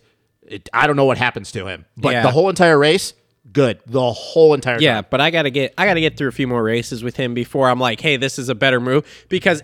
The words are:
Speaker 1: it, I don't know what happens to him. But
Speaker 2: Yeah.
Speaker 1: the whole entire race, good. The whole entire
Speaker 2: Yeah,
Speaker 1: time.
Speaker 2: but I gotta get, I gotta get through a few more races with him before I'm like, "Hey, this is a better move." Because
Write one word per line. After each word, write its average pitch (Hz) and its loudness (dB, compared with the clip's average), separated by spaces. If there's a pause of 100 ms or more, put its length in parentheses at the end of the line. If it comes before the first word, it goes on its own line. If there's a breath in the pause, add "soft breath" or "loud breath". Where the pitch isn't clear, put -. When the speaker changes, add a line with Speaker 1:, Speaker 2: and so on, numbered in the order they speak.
(460)
Speaker 1:
it, - -16
I 123 2
don't 147 2
know 139 2
what 127 2
happens 117 -4
to 95 -10
him. 85 -12 (120)
But 131 -2
Speaker 2:
Yeah. 120 0
Speaker 1:
the 127 4
whole 165 2
entire 170 4
race, 156 2 (380)
good. 120 0
The 123 -2
whole 156 4
entire 123 -2
Speaker 2:
Yeah, 135 4
Speaker 1:
time. 104 -6
Speaker 2:
but 131 0
I 156 2
gotta 156 -2
get, 131 -4
I 180 0
gotta 175 0
get 156 -2
through 139 -4
a 120 -8
few 139 -4
more 120 -2
races 113 -4
with 120 -10
him 123 -6
before 127 -2
I'm 127 0
like, 120 -2
"Hey, 147 -2
this 131 -6
is 127 -10
a 131 -2
better 127 0
move." 131 -2 (240 loud breath)
Because 180 -2